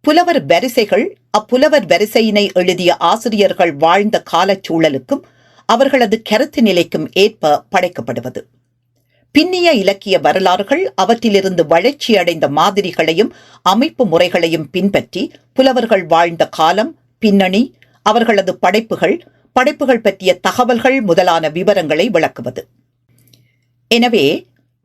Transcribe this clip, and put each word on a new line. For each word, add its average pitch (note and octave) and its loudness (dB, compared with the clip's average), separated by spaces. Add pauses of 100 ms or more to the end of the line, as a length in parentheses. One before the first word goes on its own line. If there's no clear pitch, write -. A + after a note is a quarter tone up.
புலவர் D#4 0
வரிசைகள் A3 0 (120)
அப்புலவர் B3+ 0
வரிசையினை G#3 0
எழுதிய F3+ 0
ஆசிரியர்கள் F#3 0
வாழ்ந்த F3+ 0
காலச்சூழலுக்கும் E3 -2 (440)
அவர்களது A#3 0
கருத்து - -2
நிலைக்கும் F3 -2
ஏற்ப F3 0
படைக்கப்படுவது. B2+ -6 (880)
பின்னிய F4 2
இலக்கிய G3 0
வரலாறுகள் F#3+ 0
அவற்றிலிருந்து F#3+ 0
வளர்ச்சியடைந்த F3 0
மாதிரிகளையும் F3 0 (300)
அமைப்பு A#3 0
முறைகளையும் E3+ 0
பின்பற்றி F#3 -4 (220)
புலவர்கள் A3+ 0
வாழ்ந்த E3 0
காலம், F#3+ -2 (200)
பின்னணி, G3+ 2 (280)
அவர்களது G#3 0
படைப்புகள், G3 -2 (260)
படைப்புகள் B3+ 0
பற்றிய F#3 0
தகவல்கள் B3 0
முதலான E3+ 0
விவரங்களை E3+ 0
விளக்குவது. C#3+ -4 (1200)
எனவே, A3+ 0 (400)